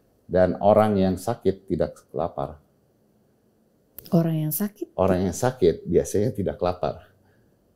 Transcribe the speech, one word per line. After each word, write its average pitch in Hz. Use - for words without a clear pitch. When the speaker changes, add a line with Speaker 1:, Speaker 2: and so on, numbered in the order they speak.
Speaker 1:
Dan 87
orang 104
yang 95
sakit -
tidak 80
lapar. 76
Speaker 2:
Orang 165
yang 151
sakit? -
Speaker 1:
Orang 92
yang 92
sakit 92
biasanya 87
tidak 87
lapar. 90